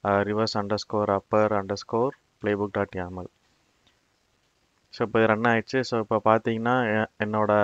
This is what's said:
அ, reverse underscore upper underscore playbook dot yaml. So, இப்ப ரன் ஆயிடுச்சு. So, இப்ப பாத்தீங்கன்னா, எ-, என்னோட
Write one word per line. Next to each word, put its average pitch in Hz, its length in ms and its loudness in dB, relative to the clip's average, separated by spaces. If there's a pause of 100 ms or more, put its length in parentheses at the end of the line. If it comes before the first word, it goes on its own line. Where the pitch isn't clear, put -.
அ, 101 180 2
reverse 107 340 -2
underscore 104 640 -2
upper 107 300 2
underscore 104 600 -2 (320)
playbook 104 260 -2 (100)
dot 101 180 -2
yaml. 90 300 -10 (1600)
So, - 180 -4
இப்ப 113 180 2
ரன் 110 160 2
ஆயிடுச்சு. 117 380 0
So, 120 200 -4
இப்ப 107 260 -2
பாத்தீங்கன்னா, 113 760 2
எ-, - 220 -4
என்னோட 107 280 0 (120)